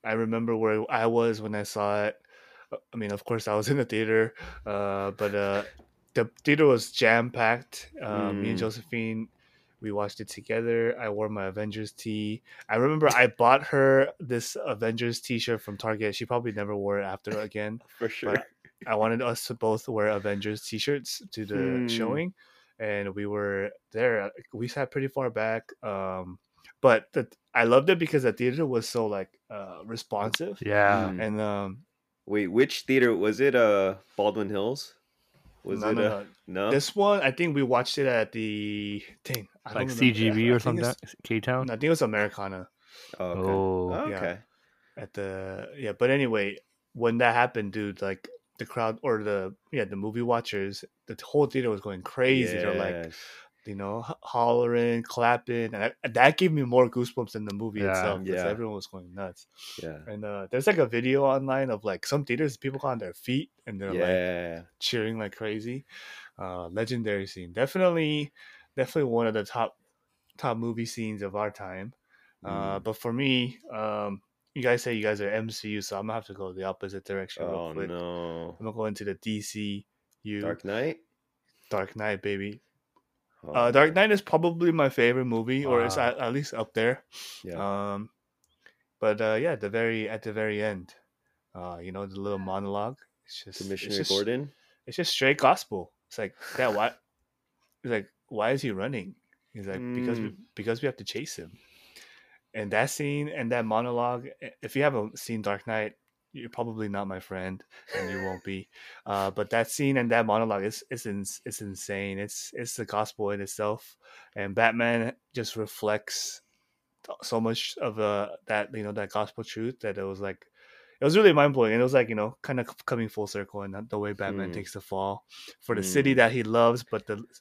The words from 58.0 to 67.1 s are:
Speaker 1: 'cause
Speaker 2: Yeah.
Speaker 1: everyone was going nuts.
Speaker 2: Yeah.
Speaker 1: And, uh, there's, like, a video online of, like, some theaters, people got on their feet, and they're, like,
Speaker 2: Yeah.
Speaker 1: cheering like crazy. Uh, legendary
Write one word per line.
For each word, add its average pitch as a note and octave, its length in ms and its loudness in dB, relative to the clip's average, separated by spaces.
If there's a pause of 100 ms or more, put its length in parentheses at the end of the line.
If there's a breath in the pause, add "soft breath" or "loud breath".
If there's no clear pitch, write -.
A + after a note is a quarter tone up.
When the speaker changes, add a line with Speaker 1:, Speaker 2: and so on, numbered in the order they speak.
Speaker 1:
'cause F#2+ 80 -8
Speaker 2:
Yeah. F2+ 200 0
Speaker 1:
everyone G#2+ 280 -4
was F#2+ 100 -10
going F2+ 280 -18
nuts. F#2+ 320 -12 (360 loud breath)
Speaker 2:
Yeah. D2+ 240 -10
Speaker 1:
And, G#2 180 -10
uh, G2+ 260 -8
there's, C3+ 160 2
like, G3 120 4
a C3+ 80 6
video B2+ 380 2
online C3+ 460 2
of, G#2+ 140 -4
like, F#2+ 220 -4
some C#3+ 180 0
theaters, C3 320 -2
people C3+ 220 -6
got C3+ 140 -2
on A#2 60 -4
their G#2 160 -8
feet, C3 360 -4 (160)
and G#2 140 -8
they're, G2 140 -4
like, - 20 -2
Speaker 2:
Yeah. F2 640 0 (180)
Speaker 1:
cheering A2+ 380 -2
like G#2 180 -8
crazy. A2 480 -6 (540 loud breath)
Uh, F2+ 300 -8
legendary G#2+ 580 -2